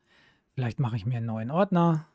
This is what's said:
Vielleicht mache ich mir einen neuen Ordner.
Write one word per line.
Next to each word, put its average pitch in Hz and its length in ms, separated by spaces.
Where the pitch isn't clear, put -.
Vielleicht 123 280
mache 120 160
ich 95 100
mir 127 120
einen 117 80
neuen 113 240
Ordner. 170 640